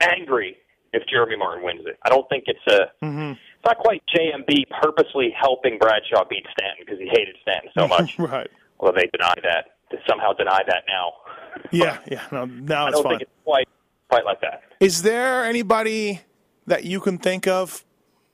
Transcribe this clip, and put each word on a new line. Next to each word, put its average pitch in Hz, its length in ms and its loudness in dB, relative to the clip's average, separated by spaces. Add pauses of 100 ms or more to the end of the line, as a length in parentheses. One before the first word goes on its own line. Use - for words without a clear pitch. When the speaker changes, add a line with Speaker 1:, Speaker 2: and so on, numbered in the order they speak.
Speaker 1:
angry 151 560 0 (340)
if 113 140 0
Jeremy 117 300 0
Martin 90 280 -4
wins 87 220 -8
it." - 160 -12
I 117 80 2
don't 135 180 4
think 135 180 -4
it's - 200 -4
a, 98 260 0 (100)
Speaker 2:
Mm-hmm. 151 300 -8
Speaker 1:
it's - 320 -20
not 233 140 2
quite 208 240 0 (120)
J 165 200 2
M 139 120 -12
B 143 200 2 (160)
purposely 151 480 2
helping 127 480 0
Bradshaw 107 500 4
beat 98 240 -8
Stanton 98 340 -6
'cause 101 120 -10
he 95 100 -10
hated 101 340 0
Stanton 95 320 -4
so 92 140 2
Speaker 2:
<laughs> 90 60 2
Speaker 1:
much. 170 240 2
Speaker 2:
Right. 135 300 -4 (300)
Speaker 1:
Although 95 180 4
they 90 160 2
deny 87 300 2
that, 85 340 -2 (140)
they - 80 -10 (100)
somehow 104 260 2
deny 95 340 2
that 90 180 0
now. 90 260 -4 (600)
Speaker 2:
Yeah, 170 340 2
yeah. 131 240 -10
No, 127 140 -6
now 123 400 -4
Speaker 1:
I 147 40 0
Speaker 2:
it's 143 80 -2
Speaker 1:
don't 147 60 4
Speaker 2:
fine. 143 100 2
Speaker 1:
think 110 100 -4
it's - 80 -16 (140)
quite, 139 240 2 (400)
quite 123 160 4
like 101 180 -2
that. - 200 -8 (180)
Speaker 2:
Is 175 220 4
there 247 420 2
anybody 220 760 0 (480)
that - 160 0
you 185 160 -4
can 185 180 -2
think 185 300 0
of 185 360 -2 (500)